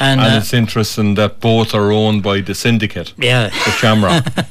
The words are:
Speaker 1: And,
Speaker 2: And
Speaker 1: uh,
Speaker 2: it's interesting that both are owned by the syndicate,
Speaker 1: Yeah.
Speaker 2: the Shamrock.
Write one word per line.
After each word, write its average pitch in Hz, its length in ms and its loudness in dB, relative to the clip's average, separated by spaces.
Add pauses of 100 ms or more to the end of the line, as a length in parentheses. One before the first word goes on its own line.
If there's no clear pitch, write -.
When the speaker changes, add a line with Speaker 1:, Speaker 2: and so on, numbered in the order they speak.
Speaker 1:
And, 135 200 2
Speaker 2:
And 113 140 4
Speaker 1:
uh, - 40 2
Speaker 2:
it's 104 140 -4
interesting 107 640 0
that 104 260 0
both 113 320 2
are 104 200 0
owned 107 320 2
by 101 180 0
the 98 120 -8
syndicate, 104 640 -2
Speaker 1:
Yeah. 123 320 0
Speaker 2:
the - 220 -4
Shamrock. 110 560 2 (240)